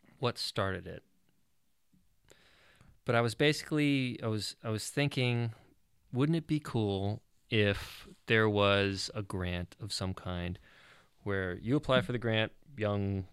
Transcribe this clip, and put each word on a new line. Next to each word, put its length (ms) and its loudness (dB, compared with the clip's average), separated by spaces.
what 200 -2
started 480 -4
it. 160 -12
But 100 2
I 60 6
was 140 0
basically, 880 2
I 40 -2
was, 360 -2
I 60 -4
was 200 -4
thinking, 600 0
wouldn't 260 2
it 100 -4
be 120 0
cool 600 -2
if 580 0
there 240 4
was 640 4
a 80 -6
grant 600 -4
of 120 -8
some 200 -4
kind 440 -6
where 380 -4
you 140 0
apply 260 2
for 100 -4
the 60 -2
grant, 340 0
young 560 0